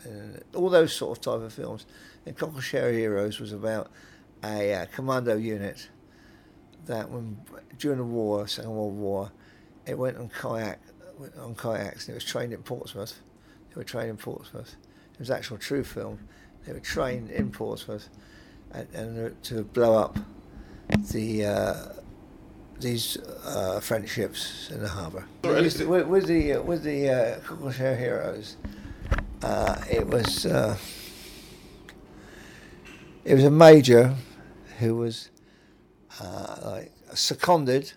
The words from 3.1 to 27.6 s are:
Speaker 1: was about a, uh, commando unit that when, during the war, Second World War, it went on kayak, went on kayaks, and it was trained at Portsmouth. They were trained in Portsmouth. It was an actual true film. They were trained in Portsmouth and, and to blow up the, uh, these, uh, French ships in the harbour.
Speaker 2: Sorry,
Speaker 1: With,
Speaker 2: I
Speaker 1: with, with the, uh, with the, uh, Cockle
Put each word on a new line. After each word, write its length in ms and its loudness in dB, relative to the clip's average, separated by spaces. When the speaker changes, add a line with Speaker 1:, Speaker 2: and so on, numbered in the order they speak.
Speaker 1:
was 120 -12
about 380 -4
a, 300 -2
uh, 200 -4
commando 420 -2
unit 520 -6
that 240 -6
when, 280 -12
during 200 -2
the 60 -4
war, 440 -2
Second 240 -8
World 240 -4
War, 360 -4
it 120 -8
went 200 -4
on 100 -14
kayak, 520 -8
went 200 -20
on 160 -14
kayaks, 520 -6
and 80 -12
it 0 -
was 100 -12
trained 280 -6
at 120 -14
Portsmouth. 560 -12
They 60 -20
were 80 -12
trained 260 -8
in 60 -10
Portsmouth. 580 -14
It 60 -20
was 100 -10
an 60 0
actual 220 -10
true 260 -4
film. 340 -10
They 60 -14
were 80 -12
trained 500 -6
in 200 -2
Portsmouth 580 -10
and, 220 -12
and 500 -10
to 200 -6
blow 320 6
up 220 2
the, 340 -2
uh, 280 0
these, 360 -4
uh, 340 -2
French 300 -4
ships 600 -6
in 120 -10
the 60 -6
harbour. 360 -8
Speaker 2:
Sorry, 180 4
Speaker 1:
With, 180 2
Speaker 2:
I 40 0
Speaker 1:
with, 220 4
with 200 4
the, 280 2
uh, 80 0
with 200 -2
the, 260 0
uh, 320 2
Cockle 300 -8